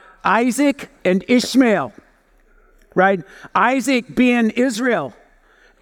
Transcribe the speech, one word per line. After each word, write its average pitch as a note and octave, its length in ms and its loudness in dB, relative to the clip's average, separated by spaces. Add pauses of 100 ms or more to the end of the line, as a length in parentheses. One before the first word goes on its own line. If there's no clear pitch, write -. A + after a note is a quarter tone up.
(220)
Isaac B3 680 -2 (160)
and F#3 220 0
Ishmael, A#3 680 0 (1040)
right? F#3+ 260 2 (320)
Isaac A#3+ 640 0
being A#3+ 360 2
Israel, A3+ 640 -2 (680)